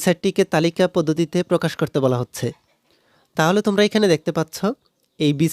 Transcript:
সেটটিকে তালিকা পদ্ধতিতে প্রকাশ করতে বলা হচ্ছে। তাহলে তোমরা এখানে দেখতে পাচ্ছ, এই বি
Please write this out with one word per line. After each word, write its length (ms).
সেটটিকে 400
তালিকা 300
পদ্ধতিতে 440
প্রকাশ 300
করতে 200
বলা 220
হচ্ছে। 260
তাহলে 240
তোমরা 220
এখানে 300
দেখতে 240
পাচ্ছ, 200
এই 140
বি 180